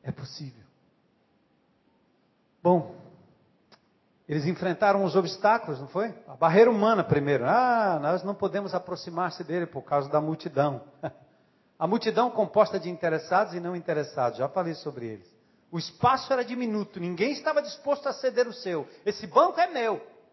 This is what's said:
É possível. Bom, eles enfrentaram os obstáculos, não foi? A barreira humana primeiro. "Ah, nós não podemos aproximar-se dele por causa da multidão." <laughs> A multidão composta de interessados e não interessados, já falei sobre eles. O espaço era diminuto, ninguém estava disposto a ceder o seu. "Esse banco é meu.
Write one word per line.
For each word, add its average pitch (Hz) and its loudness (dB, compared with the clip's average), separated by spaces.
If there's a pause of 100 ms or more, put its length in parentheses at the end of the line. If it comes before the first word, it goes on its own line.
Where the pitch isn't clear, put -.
É 131 -10
possível. 127 -14 (2000)
Bom, 175 2 (1300)
eles 151 -2
enfrentaram 190 2
os 160 0
obstáculos, 190 2
não 139 -12
foi? 202 -4 (140)
A 131 -16
barreira 175 8
humana 214 4
primeiro. 143 2
"Ah, 220 2
nós 175 0
não 196 -4
podemos 196 -4
aproximar-se 180 -6
dele 165 -4
por 131 -10
causa 143 0
da 151 2
multidão." 151 -2 (200)
<laughs> - -10 (520)
A 160 -2
multidão 220 0
composta 202 2
de 170 -8
interessados 175 0
e 175 -8
não 175 -6
interessados, 143 -4
já 135 -2
falei 170 -4
sobre 127 -10
eles. 104 -14 (340)
O 170 -8
espaço 262 0
era 247 0
diminuto, 214 -4
ninguém 180 -2
estava 302 -2
disposto - -4
a 262 -2
ceder 240 0
o 214 -10
seu. 170 -6 (180)
"Esse 202 -6
banco 330 4
é 359 4
meu. 233 -2 (380)